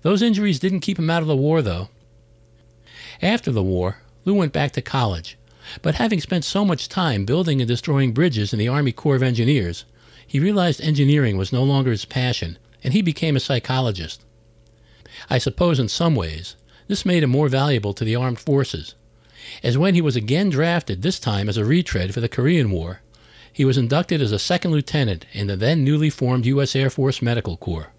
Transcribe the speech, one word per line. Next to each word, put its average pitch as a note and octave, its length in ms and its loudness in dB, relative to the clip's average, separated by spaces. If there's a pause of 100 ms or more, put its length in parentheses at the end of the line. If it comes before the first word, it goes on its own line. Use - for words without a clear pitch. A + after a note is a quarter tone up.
Those F#3+ 200 2
injuries G#3 380 2
didn't F#3+ 220 0
keep G3 160 -4
him D#3+ 120 0
out E3 120 2
of D#3 60 -2
the D#3 80 2
war, D3+ 260 2
though. F#2+ 280 -4 (1300)
After G#3 300 0
the G#2+ 120 0
war, F#2 340 0 (280)
Lou F#3+ 80 2
went F3+ 200 2
back C#3+ 180 0
to C3+ 100 -6
college, G2+ 560 -4 (440)
but D#3 140 0
having G#3+ 260 0
spent F3 240 -2
so G3 180 0
much F3+ 260 0
time C3 360 0
building D3 360 0
and A#2 60 0
destroying C3 460 0
bridges A#2 400 0
in A2 60 -2
the A2 80 2
Army C3+ 240 0
Corps C#3 240 0
of B2+ 80 2
Engineers, A#2 600 0 (400)
he - 140 -2
realized F3+ 420 2
engineering C#3+ 560 2
was F#2+ 140 -2
no B2+ 120 2
longer C#3 280 2
his G#2+ 140 -4
passion, B2 520 -4 (260)
and C3+ 100 -2
he G#3+ 80 4
became D#3+ 340 0
a B2+ 60 2
psychologist. A#2+ 840 -4 (1040)
I B2+ 80 2
suppose D#3 420 0
in A2+ 100 0
some E3 260 0
ways, E2 400 -6 (320)
this - 180 -4
made F3 180 2
him C3+ 60 2
more C#3 200 2
valuable B2+ 440 0
to A#2+ 120 -4
the A2 100 0
armed B2 240 -2
forces, C#3 560 -2 (680)
as A#2+ 140 2
when F3+ 180 4
he F3 60 4
was C#3+ 140 2
again C3+ 340 0
drafted, D#3 520 -2
this F3 180 -2
time G#2 300 -2
as G2+ 80 -2
a G#2+ 80 0
retread G#2+ 480 0
for A#2 80 -4
the A2+ 80 -2
Korean C3+ 420 2
War, F2 300 -6 (500)
he C#3+ 140 0
was C3 120 4
inducted C#3+ 440 0
as A2 100 0
a G2+ 80 0
second F3 320 -2
lieutenant C3+ 600 -2
in G2+ 140 -4
the G2 80 -2
then C3+ 280 2
newly D3+ 260 2
formed B2+ 360 0
U C#3 160 2
S C3+ 140 -2
Air C3+ 140 2
Force C3+ 320 -2
Medical A#2 360 -2
Corps. D#2+ 420 -8